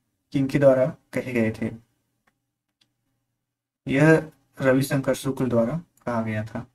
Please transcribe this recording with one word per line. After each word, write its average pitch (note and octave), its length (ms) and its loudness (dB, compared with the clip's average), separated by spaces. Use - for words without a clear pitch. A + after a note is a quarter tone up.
किनके C#3 260 0
द्वारा C3 280 6
कहे - 460 -8
गए A2 200 0
थे? A2+ 80 -4
यह D#3 420 4
रविशंकर C3+ 540 0
शुक्ल C3 340 -4
द्वारा A#2+ 320 0
कहा A#2+ 160 -4
गया A2 220 -6
था। A#2+ 300 -12